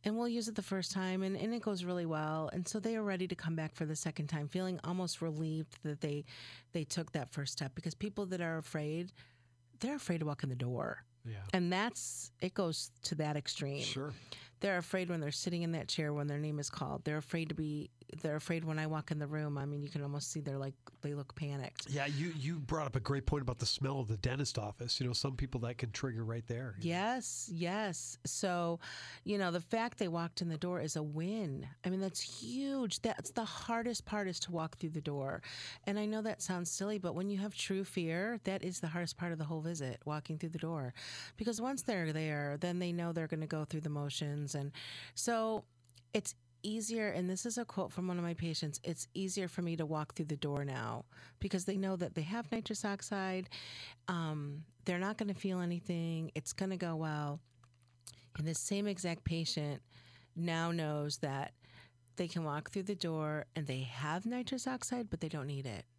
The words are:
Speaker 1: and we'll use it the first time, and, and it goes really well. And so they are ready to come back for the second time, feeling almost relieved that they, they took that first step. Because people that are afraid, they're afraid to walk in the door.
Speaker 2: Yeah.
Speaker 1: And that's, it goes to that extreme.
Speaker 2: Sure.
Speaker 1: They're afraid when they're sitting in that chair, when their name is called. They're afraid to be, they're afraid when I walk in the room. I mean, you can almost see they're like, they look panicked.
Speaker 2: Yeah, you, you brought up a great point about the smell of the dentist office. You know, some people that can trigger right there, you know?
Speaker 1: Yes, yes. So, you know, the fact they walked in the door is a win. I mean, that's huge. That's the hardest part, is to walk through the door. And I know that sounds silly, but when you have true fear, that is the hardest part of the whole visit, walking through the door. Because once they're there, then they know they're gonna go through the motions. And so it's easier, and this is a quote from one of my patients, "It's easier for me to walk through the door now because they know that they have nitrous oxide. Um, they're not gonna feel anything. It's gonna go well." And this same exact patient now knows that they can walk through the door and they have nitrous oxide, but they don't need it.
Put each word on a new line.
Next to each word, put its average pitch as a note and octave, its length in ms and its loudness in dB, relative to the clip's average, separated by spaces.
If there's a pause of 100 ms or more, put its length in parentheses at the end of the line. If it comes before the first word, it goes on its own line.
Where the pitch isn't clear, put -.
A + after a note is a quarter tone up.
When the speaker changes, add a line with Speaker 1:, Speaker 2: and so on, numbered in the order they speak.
Speaker 1:
and G#3 120 2
we'll A#3+ 120 2
use A#3 180 0
it A3 80 -6
the G#3 80 0
first F#3+ 300 0
time, F#3 320 2
and, F#3+ 120 2
and A3 160 0
it A#3+ 80 0
goes G3+ 220 0
really F3+ 240 0
well. D#3 460 2
And F3+ 160 0
so A3 100 -2
they A3+ 160 0
are A3 80 2
ready F#3+ 240 2
to F3+ 80 -2
come E3 220 0
back D#3 180 -2
for E3 100 -2
the D#3 120 0
second D3+ 320 -2
time, D3 180 0
feeling F#3 380 0
almost F3 360 0
relieved D#3 640 0
that D3+ 180 -2
they, D3 240 0 (460)
they E3 140 0
took - 260 -2
that C3+ 220 -2
first C#3 220 -2
step. C#3 200 -2
Because - 180 -4
people G#3 340 -2
that F3+ 140 0
are E3 180 2
afraid, D#3+ 520 0 (720)
they're C4+ 160 2
afraid F3 220 0
to D#3 80 2
walk D3 180 0
in C#3+ 40 0
the C3 60 0
door. B2 480 0 (220)
Speaker 2:
Yeah. A2 140 -4 (140)
Speaker 1:
And F3+ 200 6
that's, - 580 0 (100)
it F#3 140 0
goes E3+ 380 0 (100)
to - 140 0
that D3+ 200 2
extreme. C#3+ 460 0
Speaker 2:
Sure. C3+ 300 -2 (480)
Speaker 1:
They're G3 180 4
afraid F3+ 320 2
when E3+ 100 2
they're D3 120 0
sitting E3+ 300 0
in E3 100 2
that D#3+ 160 0
chair, D3+ 240 2
when D3 160 2
their C#3+ 100 0
name D3+ 220 0
is C#3+ 100 -2
called. C#3 340 -2
They're D3+ 120 2
afraid D#3+ 320 0
to D#3 60 -2
be, D3+ 360 -2 (320)
they're D3+ 120 2
afraid E3 300 0
when D#3 140 2
I D#3 100 2
walk D#3 240 0
in D3+ 80 2
the D3 60 0
room. D3+ 300 0
I C#3 100 0
mean, C#3+ 160 -2
you C#3+ 60 -4
can D3 140 -2
almost C#3+ 300 -2
see D#3 80 -2
they're C#3 180 -2
like, C3+ 160 -2 (260)
they C#3+ 140 -2
look C#3+ 220 -6
panicked. C#3+ 520 -4
Speaker 2:
Yeah, C#3 180 2
you, D3 300 2
you D3+ 220 0
brought D3+ 280 2
up C3+ 100 0
a C3 40 6
great C#3 240 2
point D3 180 4
about B2 180 0
the A#2 60 2
smell C3+ 340 2
of A2+ 80 0
the A2 80 4
dentist B2+ 420 2
office. G#2+ 400 0
You B2+ 80 4
know, B2 60 2
some C3+ 240 2
people C3 240 0
that A#2 180 -2
can A2+ 140 -2
trigger A#2 320 0
right A2+ 240 0
there, A#2+ 320 -2
you E3 100 2
know? E3+ 60 2
Speaker 1:
Yes, A3+ 560 0
yes. F3 760 0
So, F3 540 2 (420)
you G3+ 160 2
know, F#3 140 4
the F3 80 2
fact A3+ 380 0
they F#3+ 100 4
walked E3+ 340 0
in E3+ 60 2
the D#3+ 80 0
door F3+ 240 0
is D3 160 0
a D3+ 80 2
win. D#3+ 600 0 (200)
I F3+ 60 2
mean, F#3+ 100 2
that's F#3+ 200 0
huge. C4 840 -2
That's - 280 0
the A3+ 140 0
hardest A#3 640 0
part, G#3 200 0
is F3+ 140 -2
to - 100 -2
walk D#3+ 280 -2
through D#3+ 120 0
the D#3 100 -2
door. C#3+ 400 0 (440)
And G3+ 160 2
I G#3+ 60 2
know G#3+ 160 2
that G#3+ 200 -2
sounds F3 260 0
silly, G#3 300 0
but F3+ 160 0
when F#3+ 160 0
you G3+ 80 2
have G3+ 160 0
true G3 300 0
fear, F#3 580 0
that F#3+ 220 0
is F3+ 160 -2
the E3+ 80 0
hardest E3+ 300 0
part F3 120 0
of E3 80 -2
the D#3+ 60 0
whole D#3+ 160 -2
visit, D#3 440 -2
walking D3+ 320 -2
through E3 120 -2
the D#3+ 100 -4
door. D3+ 360 -2 (420)
Because A3 240 0
once C4 220 0
they're F3 300 2
there, D3 460 2
then F3 220 2
they F3+ 100 2
know E3+ 220 2
they're D#3+ 160 0
gonna D#3 180 0
go D#3 180 0
through D3+ 180 -2
the D#3 80 0
motions. C#3+ 640 0
And C#3+ 180 -2 (420)
so A3 500 2 (500)
it's G#3 200 2 (280)
easier, A3 480 0
and F3+ 180 2
this F#3 160 0
is A#3 140 0
a A#3 80 -2
quote - 260 -2
from F#3 160 0
one F3+ 80 2
of F3 80 2
my E3+ 80 2
patients, D#3+ 500 0
"It's - 300 -2
easier F#3+ 340 0
for F3 140 -2
me E3+ 160 2
to E3 80 2
walk D3+ 300 0
through E3 100 0
the D3 140 0
door C#3+ 260 2
now A#2 400 -2 (340)
because F#3+ 280 0
they G3 100 2
know F#3+ 200 2
that E3+ 180 -2
they E3 80 0
have A3 280 -2
nitrous A3+ 320 -2
oxide. F#3+ 680 0 (580)
Um, D#3 560 0 (220)
they're F3+ 120 2
not G3+ 200 2
gonna G3+ 160 2
feel F#3 260 2
anything. E3 760 0
It's - 200 -4
gonna F#3+ 240 0
go E3+ 180 0
well." D3+ 440 0 (1000)
And D3+ 80 0
this D#3+ 120 0
same G3+ 280 2
exact F3+ 380 0
patient D#3 580 0 (520)
now E3 380 2
knows D3+ 460 2
that C#3 340 -2 (640)
they F3 100 2
can E3+ 160 0
walk D3+ 280 0
through F#3+ 140 -2
the G3+ 100 0
door D#3 500 0 (100)
and D3+ 120 0
they C3 140 0
have C#3 440 0
nitrous B3 420 0
oxide, B3 440 0
but E3+ 100 -2
they D#3+ 80 0
don't D3 180 -2
need C#3 200 -2
it. G#2+ 180 -4 (140)